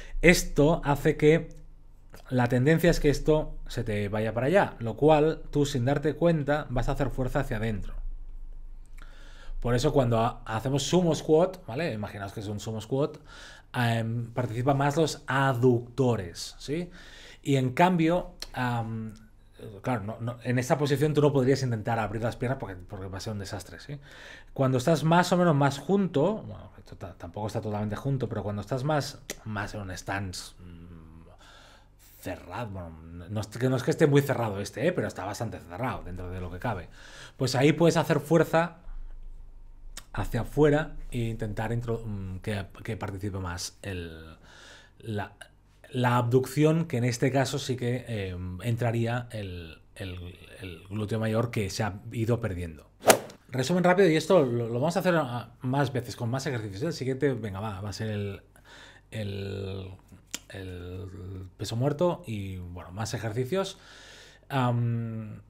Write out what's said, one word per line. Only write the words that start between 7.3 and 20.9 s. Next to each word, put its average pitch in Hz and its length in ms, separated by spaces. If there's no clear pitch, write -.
hacia 131 160
adentro. 107 380
Por 120 140
eso 135 180
cuando 120 260
ha-, 113 260
hacemos 135 380
sumo 170 320
squat, 165 520
¿vale? 143 260
Imaginaos 104 400
que - 80
es 101 80
un 104 120
sumo 110 200
squat, 139 360
em, 117 600
participan 123 440
más 139 200
los 160 300
aductores, 120 1300
¿sí? 175 320
Y 139 140
en 131 160
cambio, 175 600
am, 113 640
claro, 123 200
no, 98 180
no, 117 220
en 127 160
esa 135 200
posición 143 360